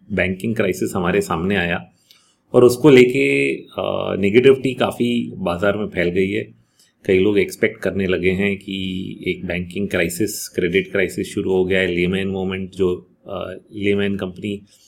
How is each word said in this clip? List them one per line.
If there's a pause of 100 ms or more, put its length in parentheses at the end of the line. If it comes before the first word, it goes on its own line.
(120)
banking
crisis
हमारे
सामने
आया (640)
और
उसको
लेके,
अ,
negativity
काफ़ी
बाज़ार
में
फैल
गई
है। (500)
कई
लोग
expect
करने
लगे
हैं
कि (520)
एक
banking
crisis,
credit
crisis
शुरू
हो
गया
है।
Lehman
moment
जो, (160)
अ, (200)
Lehman
company (260)